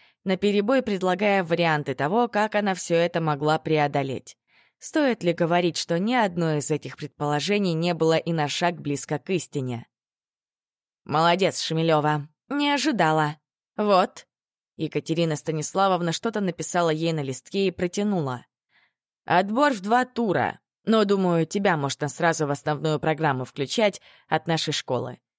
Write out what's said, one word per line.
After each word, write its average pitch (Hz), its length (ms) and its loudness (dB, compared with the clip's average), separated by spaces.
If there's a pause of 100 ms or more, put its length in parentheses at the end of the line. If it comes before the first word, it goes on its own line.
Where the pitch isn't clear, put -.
(240)
наперебой 202 580 2
предлагая 190 640 0
варианты 160 500 0
того, 196 340 0
как 214 280 -2
она 202 180 0
всё 175 220 -2
это 170 260 2
могла 151 380 0
преодолеть. 143 800 -2 (420)
Стоит 269 440 0
ли 170 100 2
говорить, 170 440 2
что 170 220 -2
ни 214 140 0
одно 170 420 0
из 147 160 -2
этих 139 260 -6
предположений 151 760 -2
не 170 200 0
было 160 240 2
и 165 160 -2
на 151 140 0
шаг 170 340 -2
близко 147 380 -4
к - 100 -10
истине? 127 580 -4 (1160)
"Молодец, 170 580 2
Шмелёва, 151 640 0 (200)
не 285 240 0
ожидала. 170 640 0 (400)
Вот". 208 480 2 (520)
Екатерина 156 580 -2
Станиславовна 170 760 0
что-то 220 280 -4
написала 175 500 0
ей 160 220 0
на 156 100 -2
листке 160 460 -4
и 180 40 -2
протянула. 175 760 -4 (800)
"Отбор 214 480 2
в 196 80 -8
два 233 240 2
тура, 175 540 -2 (260)
но, 220 180 4
думаю, 185 420 2
тебя 196 320 0
можно 143 300 -4
сразу 160 400 0
в 139 40 0
основную 151 480 -2
программу 147 460 -2
включать 190 560 -2 (260)
от 156 200 -2
нашей 160 240 -2
школы. 123 480 -4 (200)